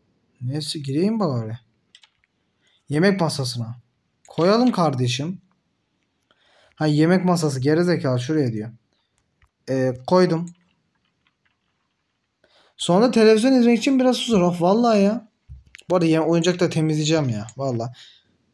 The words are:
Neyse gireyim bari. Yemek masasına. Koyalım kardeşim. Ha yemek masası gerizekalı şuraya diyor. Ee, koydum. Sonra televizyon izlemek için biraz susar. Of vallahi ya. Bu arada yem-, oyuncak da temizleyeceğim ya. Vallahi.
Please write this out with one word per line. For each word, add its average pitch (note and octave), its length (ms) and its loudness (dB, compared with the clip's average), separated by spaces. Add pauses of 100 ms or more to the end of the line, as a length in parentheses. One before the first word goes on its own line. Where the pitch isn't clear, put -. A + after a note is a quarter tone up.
(420)
Neyse D3+ 380 -8
gireyim E3 400 -4
bari. A#2+ 380 -4 (1300)
Yemek F#3+ 320 0
masasına. A#2+ 540 -6 (520)
Koyalım A3 440 2
kardeşim. C#3 720 -2 (1300)
Ha D#3 120 -2
yemek E3 380 2
masası D#3 340 0
gerizekalı D3 600 0
şuraya C3 340 -2
diyor. G#2+ 160 -10 (1000)
Ee, C3 240 -2 (140)
koydum. F3 380 2 (2250)
Sonra G#3+ 340 2
televizyon A3 420 4
izlemek A#3+ 260 4
için C4+ 200 0
biraz B3+ 180 2
susar. A3+ 240 0
Of F3 200 0
vallahi G#3+ 400 2
ya. G#3+ 260 0 (600)
Bu F3 60 0
arada F3 100 2
yem-, D#3+ 220 2
oyuncak E3+ 320 0
da E3+ 100 0
temizleyeceğim D#3 600 -2
ya. G#2+ 180 -6 (100)
Vallahi. B2 340 -6 (600)